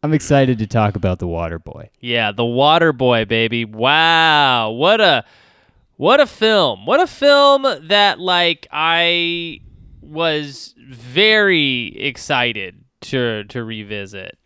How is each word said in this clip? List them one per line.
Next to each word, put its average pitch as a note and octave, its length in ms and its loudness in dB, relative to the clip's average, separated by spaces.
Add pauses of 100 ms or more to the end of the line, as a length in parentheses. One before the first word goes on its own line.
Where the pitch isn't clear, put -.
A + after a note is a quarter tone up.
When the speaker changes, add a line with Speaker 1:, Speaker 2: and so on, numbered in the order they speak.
Speaker 1:
I'm D3+ 80 2
excited C3+ 460 2
to A2 80 -2
talk G#2 300 0
about F2+ 240 -2
The F2+ 80 -6
Water E2 320 -6
Boy. D2+ 280 -18 (120)
Speaker 2:
Yeah, A#2 320 -2
The A#2 120 -2
Water D3 480 2
Boy, B2 320 2
baby. A2+ 400 -2
Wow. C#3 1080 2
What F3 280 2
a, D#3 240 2 (720)
what A#3+ 240 2
a C#4 60 4
film. D#3+ 600 0
What B3 140 2
a F#4 60 2
film C#4 560 4 (240)
that, G3+ 320 2
like, F3 540 -2
I E3+ 880 -2 (400)
was D3+ 760 -6 (140)
very C#3+ 1000 0 (100)
excited A#2+ 840 -4 (200)
to, A#2 420 -4
to A#2 200 -10
revisit G2+ 800 -12